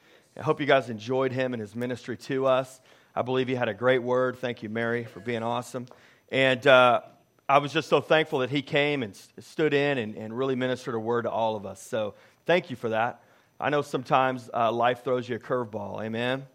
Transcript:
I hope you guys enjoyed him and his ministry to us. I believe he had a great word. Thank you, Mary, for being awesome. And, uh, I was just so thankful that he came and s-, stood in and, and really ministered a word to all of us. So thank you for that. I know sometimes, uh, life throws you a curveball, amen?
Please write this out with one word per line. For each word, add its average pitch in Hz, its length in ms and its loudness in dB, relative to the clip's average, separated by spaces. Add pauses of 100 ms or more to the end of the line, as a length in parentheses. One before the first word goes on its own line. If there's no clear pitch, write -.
(360)
I - 60 -12
hope 151 180 0
you 143 60 -4
guys 135 240 4
enjoyed 127 400 -2
him 127 240 -2
and 113 60 -6
his 104 160 -12
ministry 123 400 -6
to 135 300 -2
us. 131 340 0 (340)
I - 60 -4
believe 127 260 0
he 127 80 -2
had 123 140 -2
a 104 60 -2
great 123 280 2
word. 123 360 0
Thank 123 240 -8
you, 107 80 -8
Mary, 117 340 -2
for 113 160 -16
being 113 220 -4
awesome. 120 440 -6 (440)
And, 131 360 2
uh, 127 360 8 (440)
I 139 120 6
was 143 120 -2
just 151 200 -2
so 151 100 4
thankful 156 380 2
that 127 100 0
he 139 140 -2
came 147 400 0
and 101 100 -6
s-, - 160 -20 (120)
stood 143 340 0
in 143 240 2
and, 107 160 -4
and 107 240 -10
really 135 160 -2
ministered 127 400 -4
a 113 40 -2
word 113 260 -2
to 110 60 -4
all 110 240 -2
of 101 120 -8
us. 95 160 -14
So 107 320 -6 (320)
thank 170 240 2
you 123 60 -8
for 117 120 -4
that. 110 340 -2 (380)
I - 80 -2
know 143 140 2
sometimes, 131 720 0
uh, 117 180 2
life 120 320 0
throws 123 240 -2
you 120 80 -4
a - 20 -6
curveball, 104 640 -6
amen? 123 520 -4